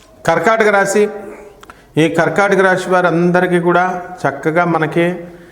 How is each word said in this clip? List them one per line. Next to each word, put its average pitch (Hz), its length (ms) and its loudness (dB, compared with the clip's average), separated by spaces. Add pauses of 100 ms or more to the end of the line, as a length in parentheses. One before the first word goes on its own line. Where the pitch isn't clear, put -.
(260)
కర్కాటక 214 420 0
రాశి, 202 420 2 (880)
ఈ 160 120 4
కర్కాటక 180 500 0
రాశి 185 300 0
వారందరికీ 175 680 2
కూడా 175 420 0 (260)
చక్కగా 160 380 -2
మనకి 170 500 0 (360)